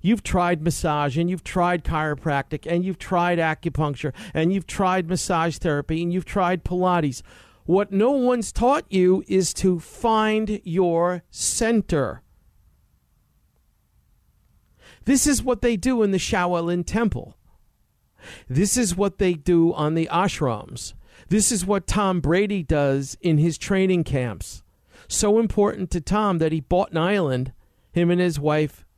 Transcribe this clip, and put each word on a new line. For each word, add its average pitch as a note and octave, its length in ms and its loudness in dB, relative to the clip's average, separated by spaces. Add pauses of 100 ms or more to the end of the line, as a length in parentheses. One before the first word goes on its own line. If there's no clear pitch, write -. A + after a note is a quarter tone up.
you've G#3 220 0
tried F3 400 0
massage, D3 560 -2
and E3+ 100 0
you've F3+ 160 -6
tried F3 400 0
chiropractic, D3+ 840 -2
and F3 140 0
you've F#3 140 -6
tried F3 400 0
acupuncture, D#3 760 -2 (180)
and E3 200 0
you've F#3+ 140 -4
tried F#3 420 0
massage E3+ 500 -2
therapy, D#3+ 440 -2
and F3 100 -2
you've F3+ 120 -2
tried F#3 400 -2
Pilates. F3 580 0 (420)
What G3 280 2
no G#3 200 4
one's B3 400 0
taught C4+ 380 2
you F#3 360 4
is F#3+ 280 0
to F3+ 260 0
find G#3+ 840 0
your F3 680 0
center. G3 920 -2 (2750)
This C4+ 220 2
is C#4 160 2
what B3 200 -2
they A#3 140 2
do A#3 260 2
in G3+ 80 2
the F#3+ 80 0
Shaolin F3 680 -2
Temple. G#3+ 500 -2 (1120)
This F3+ 280 0
is G3+ 200 0
what G3 220 -2
they F#3 160 2
do E3 400 2
on D3+ 200 0
the E3 180 0
ashrams. C#3 840 -4 (340)
This G3+ 220 2
is F#3 160 -2
what G3 220 0
Tom F#3 320 0
Brady F#3 420 0
does C#3 580 0
in D#3+ 180 4
his D#3+ 200 2
training F#3+ 460 0
camps. - 580 -6 (460)
So G#3+ 320 2
important G3+ 500 0
to F3 100 -2
Tom G3+ 380 0
that D#3 140 0
he D#3+ 80 -2
bought F3+ 320 -2
an E3+ 60 -2
island, D#3 540 0 (380)
him E3+ 200 2
and F3 100 2
his F3 180 0
wife D3+ 460 -2 (140)